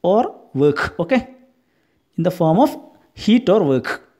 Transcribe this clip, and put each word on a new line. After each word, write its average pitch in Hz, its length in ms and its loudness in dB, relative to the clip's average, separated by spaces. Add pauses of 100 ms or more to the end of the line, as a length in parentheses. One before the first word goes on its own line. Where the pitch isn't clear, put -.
or 214 340 0 (200)
work, 143 440 0
okay? 240 360 -2 (800)
In 165 60 -2
the 175 80 0
form 170 280 0
of 294 160 0 (380)
heat 226 340 0
or 202 140 4
work. 135 480 -4 (100)